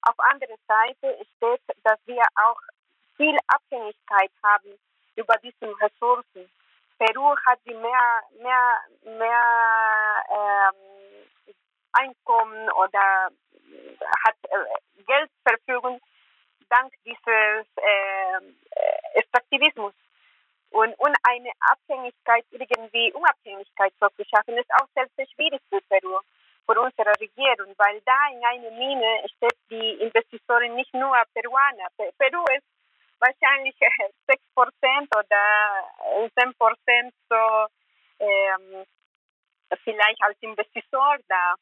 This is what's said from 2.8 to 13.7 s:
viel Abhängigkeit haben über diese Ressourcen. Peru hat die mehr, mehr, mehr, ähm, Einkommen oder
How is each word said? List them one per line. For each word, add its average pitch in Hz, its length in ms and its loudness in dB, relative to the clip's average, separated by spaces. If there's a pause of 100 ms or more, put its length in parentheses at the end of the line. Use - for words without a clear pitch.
viel 302 200 0 (120)
Abhängigkeit 214 800 -2 (120)
haben 202 360 0 (380)
über 226 220 0
diese 240 280 -16 (140)
Ressourcen. 214 720 -2 (480)
Peru 262 380 2 (100)
hat 247 180 4
die 240 100 -16
mehr, 233 480 0 (180)
mehr, 247 400 0 (220)
mehr, 226 1300 0
ähm, 202 1200 -4 (380)
Einkommen 226 800 -2
oder 190 600 0 (920)